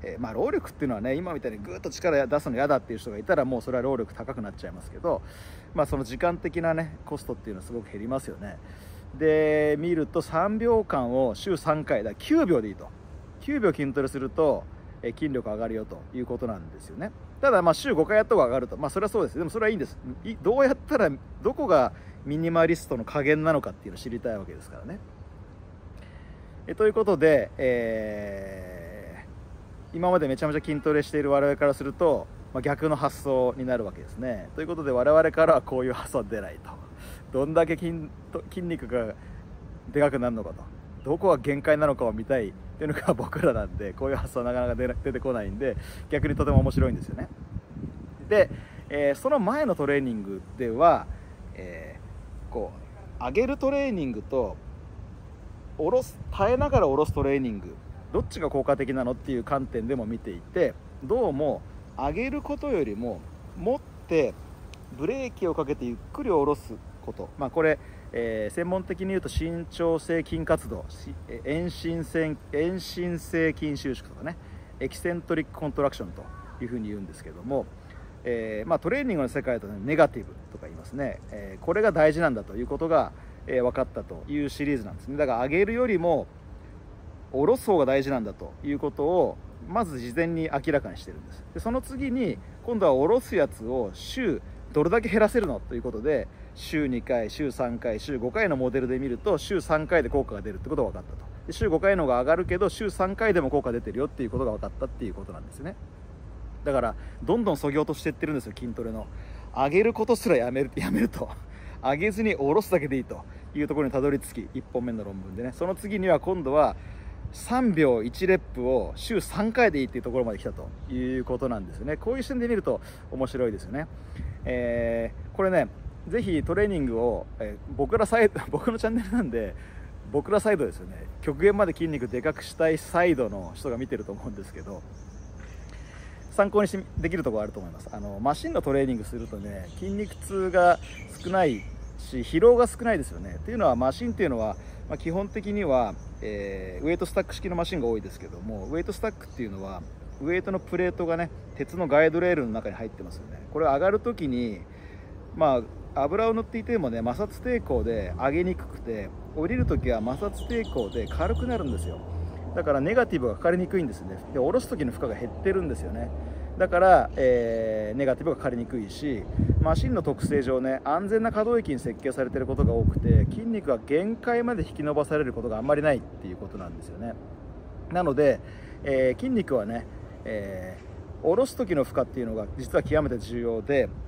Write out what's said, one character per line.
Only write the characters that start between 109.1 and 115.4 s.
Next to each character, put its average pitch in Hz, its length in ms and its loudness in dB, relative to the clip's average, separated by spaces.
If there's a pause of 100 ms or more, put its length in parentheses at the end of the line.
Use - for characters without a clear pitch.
上 135 140 4
げ 180 160 6
る 233 80 4
こ 220 120 -2
と 233 100 4
す 226 140 0
ら 165 80 8
や 120 140 2
め 135 120 0
る、 - 120 -2
や 92 160 -2
め 98 80 2
る 113 100 4
と。 - 200 -6 (520)
上 135 160 2
げ 202 140 2
ず 196 100 -4
に 220 140 2
下 139 180 2
ろ 208 80 6
す - 80 -10
だ 180 100 6
け 143 80 0
で 135 100 0
い - 20 2
い 120 60 -2
と - 180 -12 (320)
い 147 80 0
う 143 40 0
と 151 60 -2
こ 147 80 2
ろ 143 60 2
に 123 40 -2
た 135 100 0
ど 143 100 4
り 139 80 2
着 - 280 -8
き、 - 60 -16
一 127 80 -6
本 123 240 -4
目 120 80 -4
の 110 100 -6
論 98 160 -8
文 95 160 -10
で 104 60 -6